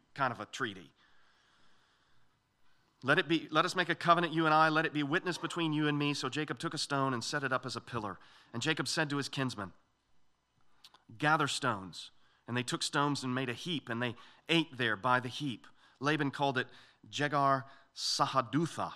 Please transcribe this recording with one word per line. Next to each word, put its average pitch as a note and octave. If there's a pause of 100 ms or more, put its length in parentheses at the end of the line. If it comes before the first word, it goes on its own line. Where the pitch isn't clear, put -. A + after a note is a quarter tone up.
(140)
kind C3
of G#2+
a G#2
treaty. F#2 (2250)
"Let D3+
it F3
be, E3
let D#3+
us E3+
make F3
a E3
covenant, E3+
you D#3+
and D#3
I. D#3
Let D#3
it C#3
be D3
witness E3
between D#3+
you D3+
and D3
me." D3
So C#3
Jacob D3
took D#3+
a -
stone C3+
and A#2
set C#3+
it C3
up C3
as A#2
a A2+
pillar. G#2 (340)
And A#2+
Jacob D3+
said D#3
to C#3+
his C3+
kinsmen, A2 (1400)
"Gather D3+
stones." G2 (360)
And A#2
they B2
took D#3+
stones C#3+
and B2+
made B2+
a A#2+
heap, D3+
and A#2
they A#2+ (320)
ate D#3
there A#2
by B2
the B2
heap. B2 (340)
Laban C#3+
called C#3
it B2 (420)
Jegar C#3 (320)
Sahadutha, B2+